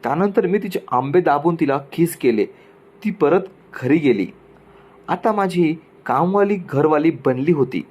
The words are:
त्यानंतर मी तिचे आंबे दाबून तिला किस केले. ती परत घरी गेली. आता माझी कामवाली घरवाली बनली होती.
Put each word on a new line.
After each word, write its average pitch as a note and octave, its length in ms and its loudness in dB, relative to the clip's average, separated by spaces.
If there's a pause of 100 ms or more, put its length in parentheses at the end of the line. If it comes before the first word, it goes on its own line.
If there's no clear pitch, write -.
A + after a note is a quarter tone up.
त्यानंतर F#3 440 0
मी F#3 120 0
तिचे G#3 300 -6
आंबे C#3 320 0
दाबून E3 400 0
तिला C#3 180 0 (140)
किस E3 240 0
केले. A2 280 2 (600)
ती G#3 60 -2
परत E3+ 300 2 (420)
घरी C#3 140 2
गेली. A#2+ 300 0 (840)
आता F#3 240 -2
माझी F3 420 0 (320)
कामवाली G3 500 0 (120)
घरवाली D3+ 420 2 (160)
बनली C3+ 260 0
होती. B2 380 -2